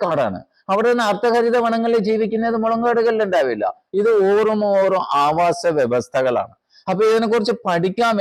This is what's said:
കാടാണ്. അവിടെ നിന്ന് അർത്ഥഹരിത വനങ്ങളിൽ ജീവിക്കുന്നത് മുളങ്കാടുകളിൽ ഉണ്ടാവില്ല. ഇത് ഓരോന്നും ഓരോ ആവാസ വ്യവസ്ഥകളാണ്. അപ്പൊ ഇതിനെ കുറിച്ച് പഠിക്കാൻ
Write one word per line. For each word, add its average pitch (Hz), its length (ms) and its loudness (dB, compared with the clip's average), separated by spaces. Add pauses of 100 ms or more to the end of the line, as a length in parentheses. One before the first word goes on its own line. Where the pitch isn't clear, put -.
കാടാണ്. 151 360 -2 (320)
അവിടെ 214 200 0
നിന്ന് 240 180 0
അർത്ഥഹരിത 233 560 0
വനങ്ങളിൽ 226 340 0 (100)
ജീവിക്കുന്നത് 220 540 -2
മുളങ്കാടുകളിൽ 226 640 0
ഉണ്ടാവില്ല. 131 380 0 (340)
ഇത് 214 100 2 (200)
ഓരോന്നും 214 420 0 (120)
ഓരോ 190 180 0 (240)
ആവാസ 165 360 0 (180)
വ്യവസ്ഥകളാണ്. 120 760 -2 (340)
അപ്പൊ 185 180 -2
ഇതിനെ 226 240 2
കുറിച്ച് 233 220 0 (120)
പഠിക്കാൻ 185 560 0